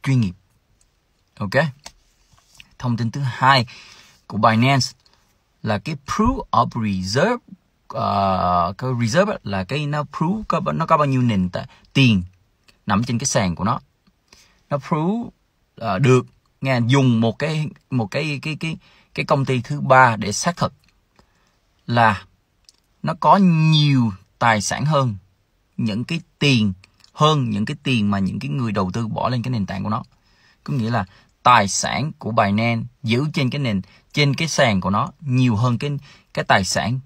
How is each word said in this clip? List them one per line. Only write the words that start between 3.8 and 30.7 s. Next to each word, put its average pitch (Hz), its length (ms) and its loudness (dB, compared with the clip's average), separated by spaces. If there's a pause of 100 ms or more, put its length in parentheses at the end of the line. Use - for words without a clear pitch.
của 104 120 -8
Binance 120 480 2 (760)
là 107 160 -2
cái 151 180 -8 (100)
proof 233 440 -2
of 120 180 2 (160)
reserve, 107 520 0 (520)
ờ, 95 880 0
cái 127 120 -4 (100)
reserve 143 320 2
á, - 100 -8
là 98 220 -6
cái 147 220 -6
nó 147 260 -4
proof 214 360 -2
có, 165 120 -2 (140)
nó 160 120 -2
có 160 100 2
bao 147 100 2
nhiêu 131 160 0
nền 101 260 0
tả-, - 180 -8 (260)
tiền 117 300 4 (640)
nằm 104 180 0
trên 117 140 -4
cái - 80 -4
sàn 95 280 0
của 87 100 -6
nó. 123 160 -2 (880)
Nó 147 60 -4
proof, 175 520 -4 (480)
ờ, 101 220 -4
được, 127 280 4 (340)
nghe, 131 260 0
dùng 127 340 4
một 113 180 0
cái, 156 300 -4 (220)
một 127 200 -2
cái, 147 320 -4
cái, 151 140 -6
cái, 160 200 -8 (380)
cái - 100 -6
công 139 200 0
ty 127 160 0
thứ 147 200 -6
ba 131 360 6
để 104 160 -6
xác - 240 -4
thực - 160 -4 (1120)
là 113 380 2 (800)
nó 156 180 -6
có 160 160 6 (340)
nhiều 139 420 4 (260)
tài 113 220 2
sản - 240 -4
hơn 135 320 0 (600)
những 113 280 -4
cái 165 160 -6 (180)
tiền, 117 340 2 (400)
hơn 147 380 2
những 104 140 -2
cái 147 180 -6
tiền 113 280 0
mà 98 80 0
những 95 200 -2
cái 135 120 -8
người 123 220 -4
đầu 98 200 -2
tư 117 160 -4
bỏ 110 200 -4
lên 123 140 -4
cái 127 80 -6
nền 107 160 -4
tảng 95 160 -8
của 104 60 -6
nó. 113 140 -4 (640)
Có 147 100 -6